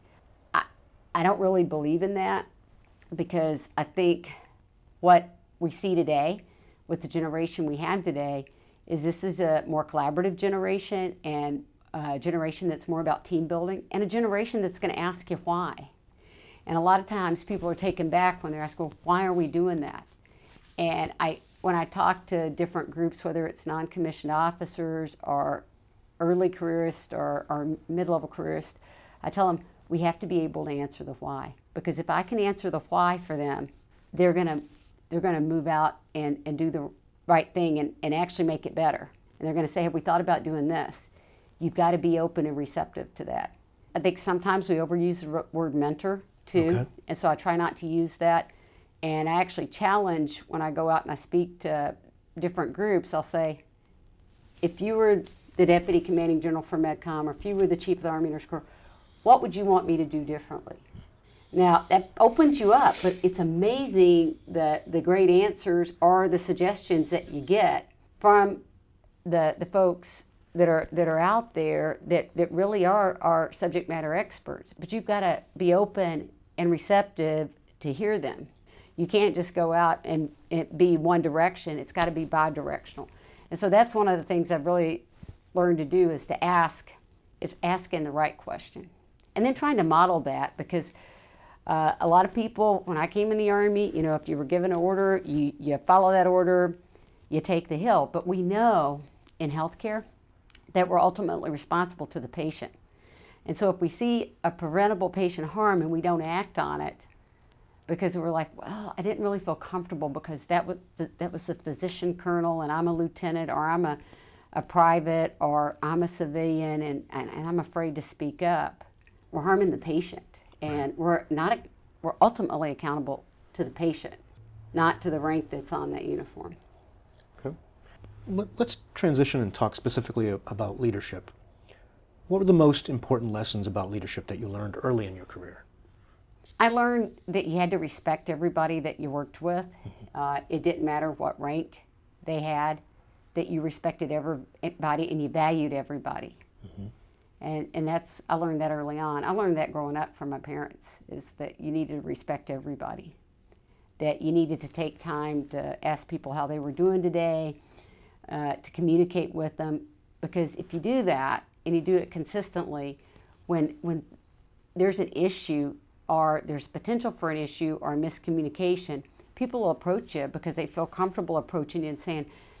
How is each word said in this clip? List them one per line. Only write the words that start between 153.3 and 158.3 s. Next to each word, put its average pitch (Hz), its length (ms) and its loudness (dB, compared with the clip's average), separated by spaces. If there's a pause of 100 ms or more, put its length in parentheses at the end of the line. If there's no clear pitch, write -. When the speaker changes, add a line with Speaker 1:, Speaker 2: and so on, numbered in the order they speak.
Speaker 1:
that 151 240 -2
you 160 80 -2
needed 160 300 2
to 143 80 -14
take 156 320 -8
time 151 480 -6
to 143 360 -8
ask 151 220 -4
people 147 260 -10
how 147 140 -2
they 151 140 -6
were 143 100 -6
doing 185 320 2
today, 165 580 0 (680)
uh, 147 340 -4